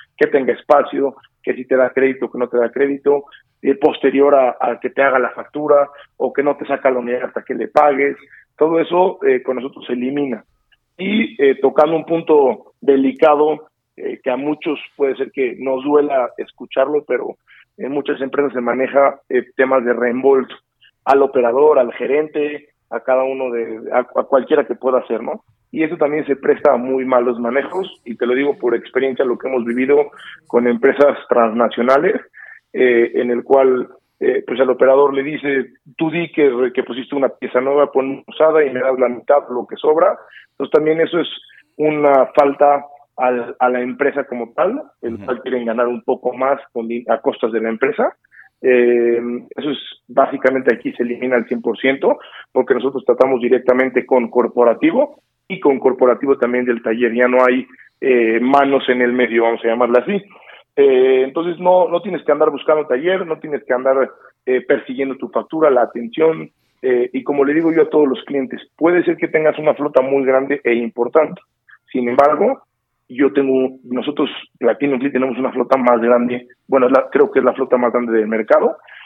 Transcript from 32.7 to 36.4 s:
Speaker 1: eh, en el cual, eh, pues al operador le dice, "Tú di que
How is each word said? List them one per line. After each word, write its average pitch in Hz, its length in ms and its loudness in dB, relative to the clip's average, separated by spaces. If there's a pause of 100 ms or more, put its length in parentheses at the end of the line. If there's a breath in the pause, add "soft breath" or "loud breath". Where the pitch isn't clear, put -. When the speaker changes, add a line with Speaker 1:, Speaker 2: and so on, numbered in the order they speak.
Speaker 1:
eh, 120 420 2
en 123 140 -2
el 120 140 -2
cual, 131 460 2 (300)
eh, 131 280 0
pues 120 140 -6
al 127 80 2
operador 135 440 4
le 139 80 -2
dice, 139 520 -4 (240)
"Tú 160 120 -2
di 160 220 -6
que 147 180 4